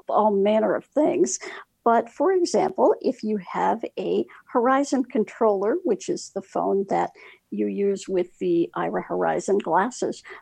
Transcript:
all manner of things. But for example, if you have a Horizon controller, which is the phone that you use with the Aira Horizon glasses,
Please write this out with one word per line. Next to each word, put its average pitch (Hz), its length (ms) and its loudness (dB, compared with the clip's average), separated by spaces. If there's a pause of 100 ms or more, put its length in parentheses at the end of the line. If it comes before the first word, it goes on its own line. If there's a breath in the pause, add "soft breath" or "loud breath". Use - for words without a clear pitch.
all 214 240 4
manner 202 440 2
of - 100 -4
things. - 540 0 (460 loud breath)
But 233 240 4
for 359 240 0
example, 320 680 2
if - 220 -4
you 214 140 -2
have 190 460 -2 (140)
a 185 280 -2 (260 loud breath)
Horizon 262 540 2
controller, 214 800 0
which 202 240 -2
is - 260 -8
the 196 60 -6
phone 196 480 -2
that 180 220 -2 (400 loud breath)
you 208 160 -2
use 196 400 -2
with 180 320 -2
the 170 360 0
Aira 175 280 -4
Horizon 175 540 0
glasses, 185 640 0 (200 loud breath)